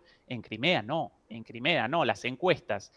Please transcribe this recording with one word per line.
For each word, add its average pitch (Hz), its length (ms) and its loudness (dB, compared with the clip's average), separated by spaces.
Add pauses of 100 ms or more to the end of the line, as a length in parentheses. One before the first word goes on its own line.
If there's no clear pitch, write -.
(260)
en 107 160 -8
Crimea 131 400 0
no, 131 300 -4 (180)
en 113 140 -12
Crimea 120 460 0
no. 160 160 2
Las - 180 0
encuestas 131 720 0